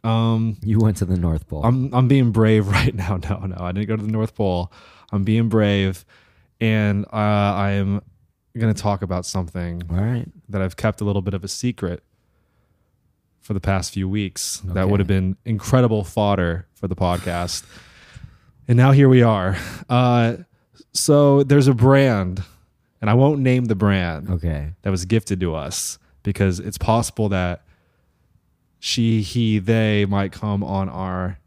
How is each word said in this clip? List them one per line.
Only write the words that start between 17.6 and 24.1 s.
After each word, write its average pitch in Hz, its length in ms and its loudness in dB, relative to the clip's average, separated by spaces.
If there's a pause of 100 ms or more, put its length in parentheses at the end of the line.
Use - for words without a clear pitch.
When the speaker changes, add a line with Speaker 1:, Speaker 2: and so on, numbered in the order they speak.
Speaker 1:
And 120 80 4
now 127 160 6
here 135 180 8
we 127 120 8
are. 98 340 2 (320)
Uh, 120 500 2 (560)
so 143 500 4
there's 135 240 4
a 139 80 4
brand, 113 680 4 (600)
and 107 80 0
I 107 40 4
won't 143 280 4
name 127 240 2
the 107 100 0
brand 92 560 0